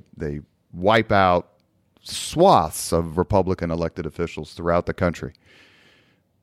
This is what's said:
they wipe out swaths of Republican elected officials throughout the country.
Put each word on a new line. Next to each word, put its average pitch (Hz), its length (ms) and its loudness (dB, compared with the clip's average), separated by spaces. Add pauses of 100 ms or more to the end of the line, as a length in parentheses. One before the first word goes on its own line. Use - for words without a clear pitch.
(180)
they 73 240 -8 (320)
wipe 107 360 2
out 92 380 4 (540)
swaths 147 880 2
of 82 260 -2
Republican 90 540 0
elected 82 340 -6
officials 78 480 -8
throughout 85 320 -2
the - 80 -6
country. 80 380 -4 (1120)